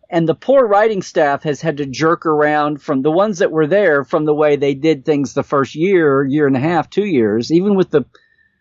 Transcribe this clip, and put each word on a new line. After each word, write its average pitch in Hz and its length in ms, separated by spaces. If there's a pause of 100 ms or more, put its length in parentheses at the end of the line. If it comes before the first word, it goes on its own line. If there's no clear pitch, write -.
And 165 180
the 160 80
poor 262 320
writing 202 360
staff 143 400
has 147 180
had 160 160
to 147 80
jerk 143 400
around 151 560
from 139 200
the 151 100
ones 190 280
that 180 120
were 156 160
there 160 360
from 156 220
the 151 80
way 147 220
they 139 180
did 139 320
things 143 280
the 139 100
first 139 320
year, 156 500
year 143 220
and 135 100
a - 20
half, 156 300
two 202 160
years, 120 460
even 190 240
with 185 160
the, 143 120 (580)